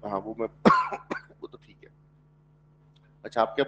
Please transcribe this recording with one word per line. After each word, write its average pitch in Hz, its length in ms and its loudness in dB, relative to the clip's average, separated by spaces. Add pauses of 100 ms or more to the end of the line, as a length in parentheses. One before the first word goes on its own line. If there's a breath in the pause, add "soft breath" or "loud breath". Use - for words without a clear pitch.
हाँ, 101 160 -4
वो 107 200 -10
मैं, 113 80 -2
<coughs> - 920 -2
वो - 60 -14
तो - 100 -18
ठीक - 260 -20
है। - 60 -20 (1400)
अच्छा, 113 160 0
आप 113 140 2
क्या 139 120 2